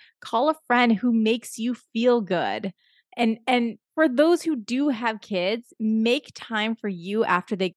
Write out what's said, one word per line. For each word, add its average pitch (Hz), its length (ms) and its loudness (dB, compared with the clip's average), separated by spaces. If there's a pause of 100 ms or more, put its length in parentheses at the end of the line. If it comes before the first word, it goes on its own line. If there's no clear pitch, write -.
(200)
call 254 300 0
a 311 60 2 (120)
friend 240 280 4
who 240 160 0
makes 226 460 0
you 233 160 -4
feel 240 480 0
good. 165 520 -4 (440)
And, 226 300 0
and 240 300 0 (180)
for 311 120 4
those 311 340 4
who 320 140 -2
do 254 340 -2
have 220 320 -4
kids, 202 580 -4
make 220 540 0
time 220 420 -4
for 214 120 -8
you 196 380 -2
after 180 300 -2
they 180 220 -2